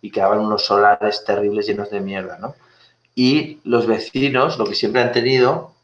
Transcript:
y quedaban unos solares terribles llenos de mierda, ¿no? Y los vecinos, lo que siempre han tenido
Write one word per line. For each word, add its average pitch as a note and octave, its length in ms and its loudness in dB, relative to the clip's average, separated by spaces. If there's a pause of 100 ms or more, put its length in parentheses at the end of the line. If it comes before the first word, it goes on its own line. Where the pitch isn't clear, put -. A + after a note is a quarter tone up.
y G#2 80 -12
quedaban G#2 300 2
unos G#2+ 240 -2
solares G#2 600 2
terribles G#2 440 0
llenos G2+ 220 -4
de G2+ 100 -6
mierda, F#2+ 380 -8
¿no? G2 180 -12 (580)
Y C3+ 480 0
los A#2 240 -2
vecinos, C3 720 -2
lo G#2+ 80 -2
que - 80 -6
siempre A2+ 260 0
han A2+ 120 0
tenido B2+ 720 0